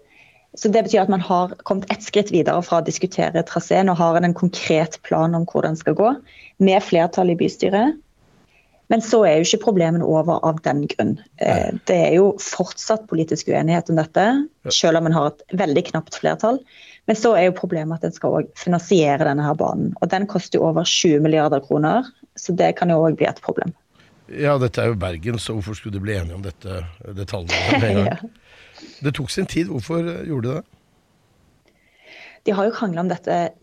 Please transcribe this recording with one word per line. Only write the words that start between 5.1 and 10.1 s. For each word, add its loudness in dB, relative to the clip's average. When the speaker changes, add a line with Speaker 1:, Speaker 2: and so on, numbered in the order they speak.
Speaker 1:
om 0
hvor -2
den -2
skal -2
gå, 2
med 4
flertall 2
i 0
bystyret. 0
Men 2
så 4
er 6
jo 2
ikke 0
problemene 2
over 2